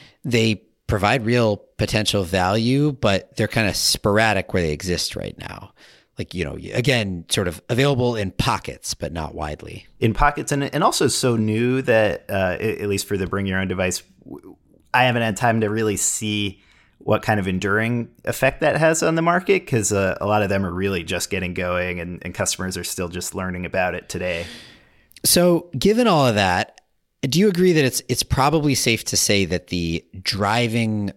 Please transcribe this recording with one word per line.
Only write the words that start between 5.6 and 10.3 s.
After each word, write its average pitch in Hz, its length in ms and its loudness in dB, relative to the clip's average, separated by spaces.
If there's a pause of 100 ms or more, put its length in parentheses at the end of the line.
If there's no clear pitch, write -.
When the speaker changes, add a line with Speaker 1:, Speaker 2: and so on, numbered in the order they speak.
Speaker 1:
Like, - 160 -10
you 85 120 -4
know, 69 120 -8 (160)
again, 110 540 0
sort 92 220 0
of 78 180 -8
available 123 480 2
in 98 160 -2
pockets, - 600 -4
but 73 180 -8
not 80 240 -8
widely. 76 500 -10 (140)
Speaker 2:
In 110 140 2
pockets, 143 400 0